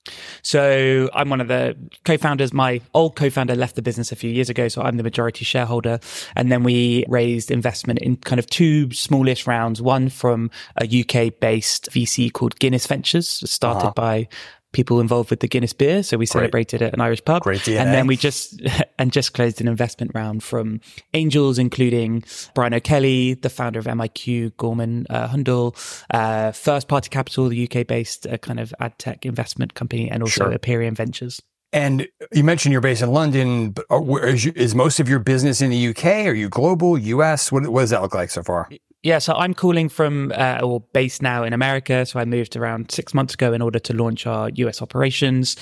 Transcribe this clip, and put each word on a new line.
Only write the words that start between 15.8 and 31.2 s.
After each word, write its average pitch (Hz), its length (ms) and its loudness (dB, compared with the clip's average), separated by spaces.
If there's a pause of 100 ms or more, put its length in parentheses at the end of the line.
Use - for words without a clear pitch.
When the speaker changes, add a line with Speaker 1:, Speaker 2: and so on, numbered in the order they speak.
Speaker 1:
So 190 140 -2
we 113 100 0
Speaker 2:
Great. 110 40 -2
Speaker 1:
celebrated 117 520 0
at 113 120 0
an 123 80 -2
Irish 117 240 -2
pub. 165 180 2
Speaker 2:
Great 98 240 -2
Speaker 1:
And 110 220 2
then 131 40 4
Speaker 2:
D 135 40 4
N 131 80 4
A. - 20 2
Speaker 1:
we 135 80 4
just, - 460 -4 (180)
<laughs> - 180 -4
and 127 140 2
just - 220 0
closed 120 260 0
an 117 80 -2
investment 117 480 -2
round 110 280 -6
from 110 360 -6 (340)
angels, 143 460 2
including 120 640 2 (320)
Brian 120 180 2
O'Kelly, 127 600 2
the 127 160 -4
founder 113 300 -6
of 113 80 -8
M 117 120 -2
I 113 80 -2
Q, 117 440 -4
Gorman, 117 580 -4
uh, 117 180 -2
Hundal, 123 480 0 (360)
uh, 110 420 0
First 143 340 -2
Party 139 220 0
Capital, 131 400 -2
the 117 80 -2
U 120 100 -2
K-based, 120 600 -4
uh, 113 100 -4
kind 117 240 -8
of 113 180 -10
ad 117 180 -6
tech - 280 -12
investment 123 480 -6
company, 117 360 -6
and 113 140 -4
also 107 220 0
Speaker 2:
Sure. 92 120 0
Speaker 1:
Aperion 117 380 -2
Ventures. 123 460 -8 (320)